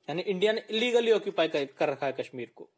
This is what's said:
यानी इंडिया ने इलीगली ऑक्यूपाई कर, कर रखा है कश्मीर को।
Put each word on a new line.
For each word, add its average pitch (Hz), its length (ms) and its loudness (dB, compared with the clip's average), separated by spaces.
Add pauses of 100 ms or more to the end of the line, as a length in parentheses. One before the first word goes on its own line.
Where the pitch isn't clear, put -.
यानी 165 140 -4
इंडिया 202 300 0
ने 220 180 -4
इलीगली 226 420 2
ऑक्यूपाई 170 360 2
कर, 151 160 0
कर 147 240 -2
रखा 139 180 -4
है 135 60 -2
कश्मीर 123 440 -8
को। - 220 -20